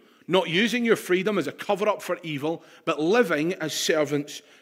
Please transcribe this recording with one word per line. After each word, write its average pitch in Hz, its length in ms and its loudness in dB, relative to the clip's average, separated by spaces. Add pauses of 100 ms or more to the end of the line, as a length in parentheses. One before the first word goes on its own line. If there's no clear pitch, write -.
(280)
not 170 220 2
using 226 340 2
your 226 140 4
freedom 185 400 0
as 143 100 0
a 135 60 -6
cover-up 202 480 -2
for - 200 -6
evil, 156 400 -4 (220)
but 151 160 -2
living 175 540 2
as 156 200 -6
servants 147 680 -2 (200)